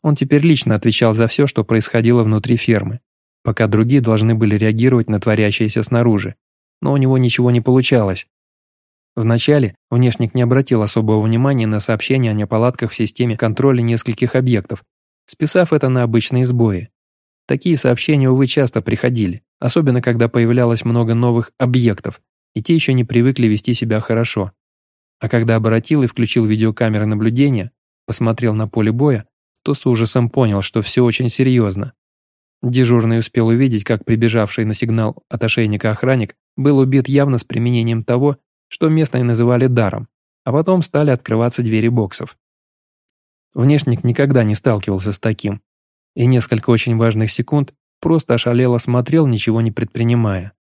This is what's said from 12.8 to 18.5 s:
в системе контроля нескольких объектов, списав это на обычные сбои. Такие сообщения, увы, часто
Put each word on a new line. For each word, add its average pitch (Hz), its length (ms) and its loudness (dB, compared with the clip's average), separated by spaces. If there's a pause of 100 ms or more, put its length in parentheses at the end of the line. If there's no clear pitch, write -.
в - 40 -12
системе 113 400 -2
контроля 120 460 0
нескольких 117 540 -2
объектов, 123 480 -2 (420)
списав 165 480 0
это 139 160 0
на 127 140 0
обычные 120 420 0
сбои. 117 440 0 (580)
Такие 156 300 0
сообщения, 131 520 0
увы, 131 160 2
часто 123 360 0